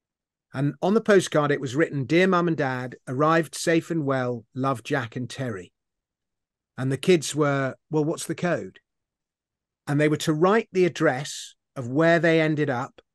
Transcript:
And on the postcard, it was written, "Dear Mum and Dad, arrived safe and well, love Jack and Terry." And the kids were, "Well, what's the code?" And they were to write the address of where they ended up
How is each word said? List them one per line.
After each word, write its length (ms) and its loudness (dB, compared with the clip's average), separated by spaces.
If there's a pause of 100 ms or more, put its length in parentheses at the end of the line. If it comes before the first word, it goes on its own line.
(540)
And 260 -2
on 140 2
the 60 2
postcard, 500 4
it 100 0
was 140 -6
written, 300 0
"Dear 240 2
Mum 180 2
and 100 0
Dad, 400 -4 (120)
arrived 480 0
safe 340 0
and 140 -2
well, 400 -4 (100)
love 300 -4
Jack 320 -6
and 120 -8
Terry." 440 -10 (1040)
And 160 -4
the 40 -2
kids 380 0
were, 400 -2 (160)
"Well, 140 0
what's 220 -6
the 100 -8
code?" 420 -4 (1080)
And 120 0
they 100 4
were 100 0
to 160 -2
write 360 2
the 140 2
address 680 -2 (200)
of 140 -8
where 300 4
they 240 4
ended 260 0
up 320 -6 (140)